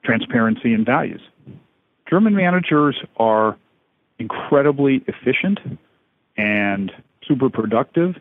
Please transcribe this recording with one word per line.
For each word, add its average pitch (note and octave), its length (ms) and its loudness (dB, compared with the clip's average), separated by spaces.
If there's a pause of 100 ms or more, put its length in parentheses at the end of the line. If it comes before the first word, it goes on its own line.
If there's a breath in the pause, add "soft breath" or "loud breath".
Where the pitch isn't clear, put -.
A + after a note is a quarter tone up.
transparency A2+ 680 0
and A2 120 0
values. D3 340 -2 (880)
German G#3 260 2
managers F3 640 0 (200)
are A2 400 2 (640)
incredibly C#3 880 0
efficient - 540 -2 (760)
and G2+ 560 -2 (340)
super C3 240 0
productive C3 720 -2